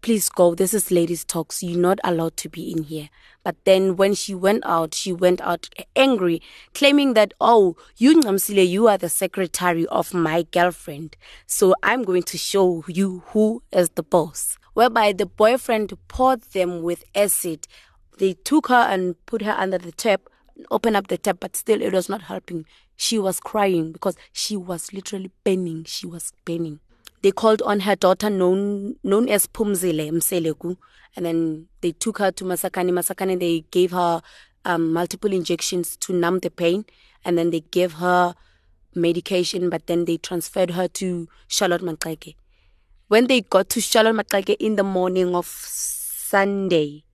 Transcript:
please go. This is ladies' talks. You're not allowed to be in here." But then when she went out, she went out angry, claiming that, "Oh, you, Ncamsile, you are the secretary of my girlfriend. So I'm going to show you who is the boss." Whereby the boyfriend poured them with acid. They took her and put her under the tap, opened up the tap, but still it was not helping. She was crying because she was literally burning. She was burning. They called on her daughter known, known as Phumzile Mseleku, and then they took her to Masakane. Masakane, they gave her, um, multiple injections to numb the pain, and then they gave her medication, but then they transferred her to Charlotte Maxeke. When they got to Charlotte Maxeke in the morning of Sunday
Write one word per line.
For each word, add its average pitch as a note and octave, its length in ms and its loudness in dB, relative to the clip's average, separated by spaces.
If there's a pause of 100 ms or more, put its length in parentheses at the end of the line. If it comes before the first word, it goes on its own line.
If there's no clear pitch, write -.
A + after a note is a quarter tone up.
please A3 260 0
go. F3 260 4
This F#3 200 0
is F#3+ 180 -2
ladies' E3+ 320 0
talks. - 380 -6
You're F3 180 -2
not F#3 240 2
allowed E3 320 -2
to - 120 -10
be - 220 -12
in E3 140 -4
here." D3+ 240 -12 (360)
But F3 200 -6
then F#3+ 320 4
when G3 180 4
she F#3+ 220 -6
went G3 280 0
out, E3 300 -2
she - 180 -6
went F3+ 280 2
out F3 280 -6 (280)
angry, G3+ 460 2 (320)
claiming C#4+ 400 4
that, G#3 260 4
"Oh, G#3 360 6 (200)
you, D#4 240 8
Ncamsile, G3 480 2
you G3+ 200 4
are G3+ 100 4
the E3+ 100 -4
secretary F3 760 -2
of - 260 -2
my E3+ 300 0 (100)
girlfriend. E3 640 -2 (300)
So F#3+ 360 4
I'm A#3 220 0
going F3+ 200 0
to - 140 -10
show F3+ 480 0
you F#3 420 -4
who G#3+ 340 0 (100)
is F3+ 180 2
the - 120 -6
boss." - 560 -2 (160)
Whereby A3+ 400 2
the F#3+ 120 -2
boyfriend G#3+ 680 0 (140)
poured B3+ 340 0 (100)
them F3+ 300 -2
with E3+ 220 -4 (100)
acid. F#3 520 -2 (520)
They F#3+ 160 0
took - 340 0
her B3+ 60 4
and F#3 420 2 (100)
put A3 160 -6
her G#3 160 -2
under F#3+ 200 -2
the F3 140 -10
tap, - 300 0 (480)
opened A3 260 2
up G3 120 -2
the F3+ 100 -2
tap, F#3 220 -2
but - 160 -12
still - 260 0
it F#3 100 -2
was F#3 160 0
not G3+ 140 -8
helping. F3 420 -12 (300)
She - 240 -2
was F#3+ 220 -2
crying F#3 500 0
because E3+ 260 -6 (160)
she - 240 -6
was F3+ 360 -8
literally F#3+ 400 -10 (100)
burning. F3 420 -2
She - 220 -10
was E3+ 260 -12 (120)
burning. E3 340 -6 (440)
They G3 100 4
called A3 300 2
on G3+ 180 0
her G3 160 2
daughter F#3+ 340 2
known, G3 720 0
known G#3+ 260 2
as G3+ 180 0
Phumzile E3+ 680 -2
Mseleku, E3+ 640 -4 (400)
and F3 100 -6
then E3 400 -4 (140)
they E3+ 120 -2
took - 260 -6
her G3 140 2
to - 120 -10
Masakane. F3+ 460 -2
Masakane, F#3 480 -2
they E3+ 320 -2
gave F3+ 200 2
her, E3+ 320 0 (420)
um, E3 280 0
multiple F3 400 -2
injections F3 640 -4
to - 140 -8
numb F3 280 0
the E3+ 100 -6
pain, F3 340 0 (400)
and F3 120 0
then E3+ 140 2
they E3 100 -2
gave F3 340 -2
her F3+ 400 2 (600)
medication, F3 760 -2
but E3+ 180 -6
then F3 180 0
they E3 120 -2
transferred F3 540 -4
her F3 180 -2
to F3 400 -6 (200)
Charlotte F3 340 0
Maxeke. D#3+ 540 -8 (720)
When A#3 180 4
they B3+ 140 4
got - 300 2
to A3+ 100 -2
Charlotte A3+ 360 2
Maxeke G3+ 420 -2
in A3 180 0
the G3+ 80 2
morning F#3 500 0
of F3 120 -2
Sunday F#3 1700 -4